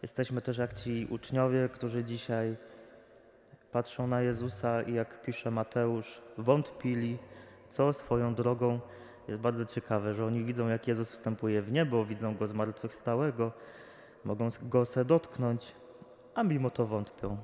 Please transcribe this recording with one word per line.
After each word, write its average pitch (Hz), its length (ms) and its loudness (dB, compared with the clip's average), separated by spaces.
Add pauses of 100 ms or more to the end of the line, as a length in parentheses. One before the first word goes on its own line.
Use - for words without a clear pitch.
Jesteśmy 127 400 -2
też 123 160 -2
jak 120 160 -2
ci 117 360 -4
uczniowie, 127 600 2
którzy 120 340 -4
dzisiaj 113 540 -2 (1120)
patrzą 123 360 -2
na 123 140 2
Jezusa 120 600 0
i 117 120 -2
jak 113 280 -2
pisze 120 300 -4
Mateusz, 117 720 0 (160)
wątpili, 120 800 2 (520)
co 143 240 4
swoją 120 420 2
drogą 120 440 2 (480)
jest 107 140 -4
bardzo 117 240 2
ciekawe, 107 480 0
że 110 120 0
oni 113 180 0
widzą, 120 240 0
jak 113 200 0
Jezus 113 220 2
wstępuje 107 520 0
w 101 100 -4
niebo, 127 340 4
widzą 107 320 -2
Go 107 100 0
zmartwychwstałego, 113 1040 -2 (720)
mogą 104 220 0
s-, 127 220 -6
Go 123 160 6
se 127 200 0
dotknąć, 127 680 2 (600)
a 240 80 2
mimo 143 260 4
to 120 160 0
wątpią. 104 580 -2